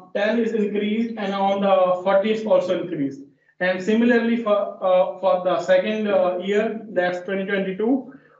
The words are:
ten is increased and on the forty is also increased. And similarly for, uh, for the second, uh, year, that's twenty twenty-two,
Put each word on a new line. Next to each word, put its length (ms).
ten 240
is 140
increased 680
and 160
on 260
the 440
forty 260
is 160
also 360
increased. 380
And 220
similarly 600
for, 400
uh, 380
for 240
the 160
second, 480
uh, 300
year, 420
that's 360
twenty 180
twenty-two, 680